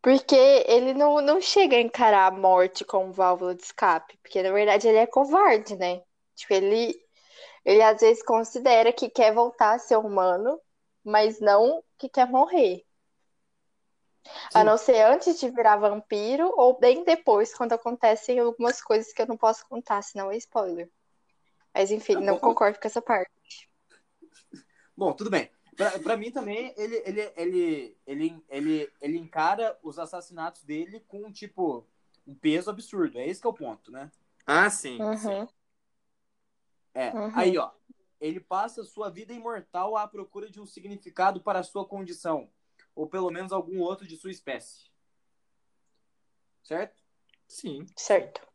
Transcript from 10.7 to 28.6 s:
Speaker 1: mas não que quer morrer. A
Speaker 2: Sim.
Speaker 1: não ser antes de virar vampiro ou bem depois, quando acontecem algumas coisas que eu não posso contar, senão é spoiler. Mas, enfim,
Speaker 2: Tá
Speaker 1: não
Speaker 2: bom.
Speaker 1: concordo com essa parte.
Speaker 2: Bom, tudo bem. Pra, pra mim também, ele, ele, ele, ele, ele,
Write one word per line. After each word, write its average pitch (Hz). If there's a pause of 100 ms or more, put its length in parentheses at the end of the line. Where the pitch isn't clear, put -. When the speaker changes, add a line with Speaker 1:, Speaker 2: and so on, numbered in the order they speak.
Speaker 1:
mas 214
não 220 (140)
que 277
quer 254
morrer. 262 (1700)
A 220
Speaker 2:
Sim. 214
Speaker 1:
não 214
ser 226
antes 320
de 247
virar 220
vampiro 214
ou 254
bem 254
depois, 240
quando 233
acontecem 233
algumas 240
coisas 220
que -
eu 220
não 226
posso 220
contar, 226
senão 196
é 208
spoiler. 175 (840)
Mas, 196
enfim, 214
Speaker 2:
Tá 185
Speaker 1:
não 196
Speaker 2:
bom. -
Speaker 1:
concordo 220
com -
essa 233
parte. 196 (1700)
Speaker 2:
Bom, 180
tudo 214
bem. 170 (260)
Pra, 196
pra 233
mim 214
também, 240
ele, 220 (100)
ele, 208
ele, 170 (120)
ele, 156
ele, 147